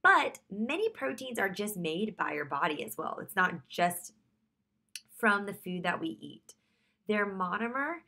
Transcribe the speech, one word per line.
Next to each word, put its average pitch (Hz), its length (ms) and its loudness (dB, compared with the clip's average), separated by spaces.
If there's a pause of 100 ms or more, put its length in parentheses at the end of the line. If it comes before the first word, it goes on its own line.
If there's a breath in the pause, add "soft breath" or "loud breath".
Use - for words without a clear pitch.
but 359 380 6 (100)
many 285 400 0
proteins 262 480 -4
are 196 120 2
just 202 280 -4
made 175 400 -2
by 156 160 0
your 147 120 -2
body 151 380 0
as - 140 -8
well. - 240 -6
It's - 140 -12
not 180 340 2
just - 440 0 (1040)
from 202 300 4
the 196 80 -4
food 180 300 -6
that 175 180 0
we 165 180 -4
eat. - 360 -18 (520)
Their 208 180 2
monomer 220 720 -2 (100)